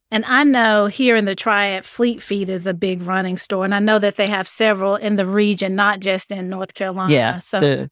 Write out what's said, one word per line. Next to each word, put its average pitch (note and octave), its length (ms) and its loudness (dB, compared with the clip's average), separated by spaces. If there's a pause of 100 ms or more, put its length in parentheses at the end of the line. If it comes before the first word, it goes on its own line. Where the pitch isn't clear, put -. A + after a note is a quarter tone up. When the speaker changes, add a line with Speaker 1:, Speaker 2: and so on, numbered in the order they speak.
(100)
Speaker 1:
And A3 140 -2
I B3+ 200 2
know A3+ 420 4
here A#3 300 2
in G#3+ 100 2
the G3 80 -2
Triad, G3+ 500 0
Fleet A#3+ 380 -2
Feet G3+ 260 -4
is F#3 180 -6
a G3 60 0
big F3+ 300 -4
running F#3 340 -2
store. F#3+ 300 -4
And G3 80 0
I G3+ 60 0
know G#3+ 180 4
that G3+ 180 0
they G3+ 120 0
have F#3+ 200 -2
several G3+ 480 0
in G#3 200 -2
the G3 100 0
region, G3 500 0
not G3+ 240 2
just F#3+ 320 -4
in F#3 160 -8
North F#3+ 240 -8
Carolina. F#3+ 400 -2
Speaker 2:
Yeah, C3 280 2
Speaker 1:
So G3 200 -4
Speaker 2:
the, C#3 320 0